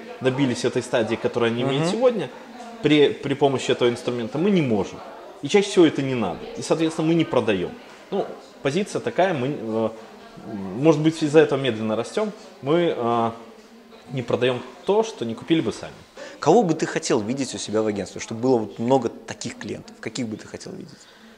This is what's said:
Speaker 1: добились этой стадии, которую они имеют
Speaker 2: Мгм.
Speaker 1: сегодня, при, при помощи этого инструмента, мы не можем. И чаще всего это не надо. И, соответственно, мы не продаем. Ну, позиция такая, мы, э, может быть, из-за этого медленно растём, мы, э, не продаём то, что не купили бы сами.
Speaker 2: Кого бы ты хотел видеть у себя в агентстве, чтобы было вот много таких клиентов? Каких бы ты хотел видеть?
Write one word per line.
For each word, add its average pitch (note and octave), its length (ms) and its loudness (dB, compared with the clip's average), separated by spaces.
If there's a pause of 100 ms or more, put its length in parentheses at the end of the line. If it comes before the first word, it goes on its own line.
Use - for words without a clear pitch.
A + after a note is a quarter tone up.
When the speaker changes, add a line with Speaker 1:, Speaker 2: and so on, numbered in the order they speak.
(200)
Speaker 1:
добились C3 460 2
этой B2 160 0
стадии, A2+ 340 0
которую A#2 360 0
они A#2+ 100 -2
имеют C#3 220 0
Speaker 2:
Мгм. F3 80 0
Speaker 1:
сегодня, A3+ 360 2 (540)
при, D3+ 260 6
при - 260 -2
помощи C3+ 360 2
этого B2 180 4
инструмента, A#2+ 500 -4
мы F#3+ 120 2
не F3+ 120 4
можем. G#2+ 360 0 (440)
И C#3+ 60 -4
чаще G3 200 4
всего F3 180 8
это C#3+ 160 2
не C3+ 120 -2
надо. G2 260 -2 (180)
И, A#2+ 40 -8
соответственно, D#3+ 460 0
мы E3 60 4
не E3 100 4
продаем. G#2 460 2 (400)
Ну, F#3+ 160 -2 (360)
позиция D3+ 380 -2
такая, F3 320 2
мы, C#3 260 -2
э, A2 300 0 (920)
может D3+ 180 4
быть, D#3 220 0
из-за D3+ 180 4
этого D3 180 4
медленно A2 380 -2
растём, G3+ 360 -4 (300)
мы, D#3+ 340 2
э, A#2 340 0 (840)
не C3+ 100 -4
продаём B2 380 0 (260)
то, G#3 160 2
что - 220 -6
не A2+ 100 -4
купили D#3+ 260 0
бы A2+ 120 -2
сами. D#2+ 200 -10 (480)
Speaker 2:
Кого F#3+ 220 6
бы E3 120 2
ты - 120 -4
хотел D#3 340 0
видеть B2 340 -4
у G2+ 40 -6
себя G#2+ 240 0
в A2 40 2
агентстве, G2+ 340 -4
чтобы A2+ 200 -10
было B2+ 180 4
вот G#2 200 -6
много A#2 320 2 (160)
таких - 320 -10
клиентов? - 420 -10
Каких A#2 280 -6
бы G#2+ 80 -8
ты - 100 -14
хотел - 260 -14
видеть? - 260 -16 (400)